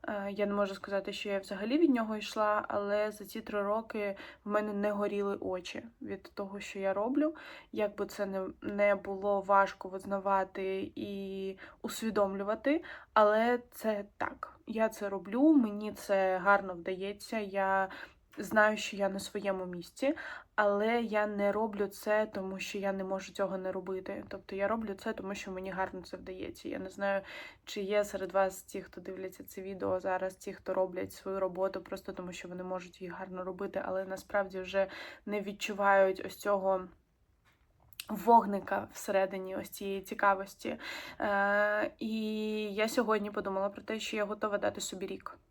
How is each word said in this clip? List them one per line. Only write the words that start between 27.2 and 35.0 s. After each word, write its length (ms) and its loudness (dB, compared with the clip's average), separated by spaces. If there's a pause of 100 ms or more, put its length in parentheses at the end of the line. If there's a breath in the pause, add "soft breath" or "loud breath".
чи 160 -8
є 240 2
серед 280 -6
вас 300 2
ті, 200 -10
хто 180 -16
дивляться 440 -10
це 160 -14
відео 400 -2
зараз, 340 -2
ті, 180 -10
хто 220 -6
роблять 380 0
свою 280 -6
роботу 400 0
просто 320 -10
тому, 200 -8
що 160 -10
вони 160 -8
можуть 360 -6
її 120 -10
гарно 320 -8
робити, 400 -4
але 200 -2
насправді 560 -2
вже 260 2 (400 loud breath)